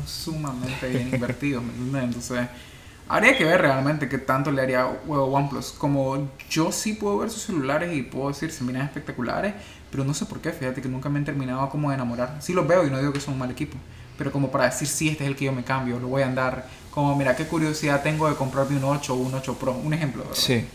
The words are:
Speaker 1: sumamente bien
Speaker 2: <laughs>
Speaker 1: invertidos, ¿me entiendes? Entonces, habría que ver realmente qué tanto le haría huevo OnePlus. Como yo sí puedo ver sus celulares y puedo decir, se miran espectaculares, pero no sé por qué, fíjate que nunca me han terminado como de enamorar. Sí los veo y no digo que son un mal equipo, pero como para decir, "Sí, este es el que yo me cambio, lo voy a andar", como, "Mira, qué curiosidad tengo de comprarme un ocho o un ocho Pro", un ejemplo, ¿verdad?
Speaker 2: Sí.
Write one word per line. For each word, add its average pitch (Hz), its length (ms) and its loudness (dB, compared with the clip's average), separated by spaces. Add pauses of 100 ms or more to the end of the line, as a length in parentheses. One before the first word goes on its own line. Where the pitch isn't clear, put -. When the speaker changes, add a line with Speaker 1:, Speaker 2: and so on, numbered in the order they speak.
Speaker 1:
sumamente 131 840 -4
bien 127 200 0
Speaker 2:
<laughs> 131 60 -2
Speaker 1:
invertidos, 123 480 -2
¿me 120 80 -6
entiendes? 127 340 -2
Entonces, 123 420 -2 (640)
habría 247 300 6
que 175 80 4
ver 180 160 6
realmente 143 440 4
qué 131 120 -2
tanto 135 320 2
le 135 100 2
haría 127 240 4 (220)
huevo 143 260 2
OnePlus. 139 460 0
Como 139 500 2 (220)
yo 170 220 2
sí 214 200 -2
puedo 208 240 0
ver 226 140 -2
sus - 140 -8
celulares 156 520 0
y 127 60 0
puedo 131 260 -4
decir, 156 240 -4
se 127 120 -6
miran 127 180 -2
espectaculares, 143 720 -4 (360)
pero 135 140 -2
no 139 80 0
sé 202 140 -4
por - 140 -8
qué, 160 120 -2
fíjate 131 300 -4
que 131 80 -4
nunca 135 180 -4
me 143 100 0
han 147 60 0
terminado 135 460 -2
como 147 180 0
de 139 60 2
enamorar. 123 460 -2
Sí - 120 -2
los 175 160 4
veo 175 180 6
y 135 40 0
no 131 80 0
digo 143 160 2
que 143 60 -4
son 139 140 -4
un 131 60 -2
mal 127 100 -4
equipo, 135 280 -6 (400)
pero 143 120 -4
como 139 200 0
para 131 160 4
decir, 143 200 0
"Sí, 156 220 0
este 151 160 -2
es 139 60 0
el 135 60 -4
que 139 100 -2
yo 135 60 0
me 123 120 -4
cambio, 123 340 -2
lo 123 100 -4
voy 135 120 2
a 131 60 4
andar", 127 420 0 (220)
como, 143 260 4
"Mira, 135 180 4
qué 156 120 -2
curiosidad 156 560 2
tengo 156 260 2
de 143 60 2
comprarme 139 420 2
un 135 80 0
ocho 143 300 0
o - 20 2
un 127 160 0
ocho 131 260 -2
Pro", 131 140 0
un 151 220 -2
ejemplo, 156 300 -2
¿verdad? - 120 -6
Speaker 2:
Sí. 117 380 2